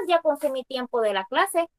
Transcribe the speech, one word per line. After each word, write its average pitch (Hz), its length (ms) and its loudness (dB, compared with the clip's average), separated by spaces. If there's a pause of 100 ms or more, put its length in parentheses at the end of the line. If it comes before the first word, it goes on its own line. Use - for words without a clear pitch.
ya 339 140 4
consumí 285 420 0
tiempo 247 380 -4
de 208 120 2
la 190 120 -2
clase, 339 420 0 (120)